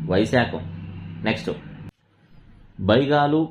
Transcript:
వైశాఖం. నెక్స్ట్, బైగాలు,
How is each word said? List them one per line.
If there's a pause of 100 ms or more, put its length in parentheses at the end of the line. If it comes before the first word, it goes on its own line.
(120)
వైశాఖం. (640)
నెక్స్ట్, (1300)
బైగాలు,